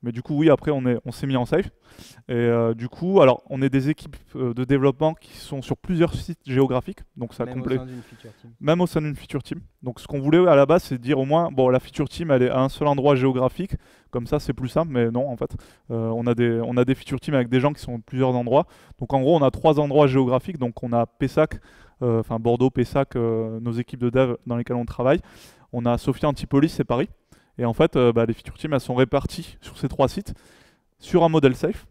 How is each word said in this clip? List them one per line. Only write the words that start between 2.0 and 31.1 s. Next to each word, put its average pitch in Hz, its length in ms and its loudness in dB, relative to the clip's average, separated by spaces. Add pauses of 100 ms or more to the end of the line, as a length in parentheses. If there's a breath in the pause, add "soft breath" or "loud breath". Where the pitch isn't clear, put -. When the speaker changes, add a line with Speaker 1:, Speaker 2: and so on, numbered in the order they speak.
Speaker 1:
Et, 131 60 -6
euh, 117 400 2
du 117 140 -10
coup, 185 320 2
alors, 131 300 6
on 135 120 -4
est 139 80 2
des 131 180 0
équipes, 151 280 -8 (180)
euh, 127 180 -4
de 123 120 -4
développement 139 500 2
qui - 220 -20
sont - 260 -12
sur - 140 -4
plusieurs 170 380 0
sites - 300 -10
géographiques. 127 560 -2 (160)
Donc, 120 180 -12
ça 123 100 -6
Speaker 2:
Même 127 140 -10
au 131 40 -10
Speaker 1:
complète 127 180 -4
Speaker 2:
sein 131 60 -14
d'une 127 160 -16
feature - 280 -20 (100)
team. 117 100 -20 (100)
Speaker 1:
Même 160 200 0
au 180 80 2
sein 165 140 -2
d'une 151 120 -6
feature - 300 -10
team. 165 160 -12 (220)
Donc, 127 180 -12
ce - 80 -20
qu'on 147 120 -6
voulait 151 280 4
à 156 80 8
la 139 100 8
base, 160 180 4
c'est 131 140 -6
dire 131 220 -2
au 131 40 0
moins, 160 280 0
bon, 131 160 2
la 127 100 4
feature 135 300 -6
team, 165 240 -4
elle 127 100 4
est 127 80 2
à 131 100 0
un 131 80 0
seul 147 200 -2
endroit 143 260 4
géographique. 131 600 -2 (340 soft breath)
Comme 120 160 -6
ça, 151 140 -2
c'est - 140 -8
plus 127 140 -8
simple, 160 240 -2
mais 120 180 0
non, 123 180 -4
en 123 80 -8
fait. - 200 -8 (360 soft breath)
Euh, 113 160 -4
on 117 180 -4
a 120 80 2
des, 117 300 0
on 123 120 -4
a 123 80 4
des 131 120 0
feature - 240 -8
teams 151 140 -6
avec 127 140 0
des 127 120 2
gens 147 120 0
qui 143 100 -12
sont 123 160 -10
de 110 40 -14
plusieurs 127 320 -2
endroits. 123 320 0 (320 soft breath)
Donc, 123 140 -8
en 139 80 2
gros, 143 160 4
on 151 60 2
a 131 100 4
trois 151 260 2
endroits 147 300 4
géographiques. 131 500 0
Donc, 123 240 -6
on 120 100 -6
a 117 140 2
Pessac, - 540 -2 (420 soft breath)
euh, 117 180 0
enfin, 113 200 -6
Bordeaux, 120 300 2
Pessac, 135 440 -2
euh, 113 460 -4
nos 120 120 -6
équipes 120 280 -8
de 123 100 0
dev 127 240 2 (120)
dans 120 100 -4
lesquelles 120 200 -4
on 120 80 -4
travaille. 135 360 0 (520 loud breath)
On 120 140 -4
a 120 100 2
Sofia 139 320 -2
Antipolis 143 520 0
et - 40 0
Paris. 131 240 -2 (500 soft breath)
Et 123 80 -2
en 117 80 -2
fait, 160 220 2
euh, 123 180 4
bah, 117 100 2
les 117 80 -2
feature - 240 -10
teams, 151 160 -6
elles 135 80 0
sont 127 140 -8
réparties 135 680 -2
sur - 160 -20
ces - 100 -6
trois 135 220 0
sites, - 240 -8 (680 soft breath)
sur - 240 0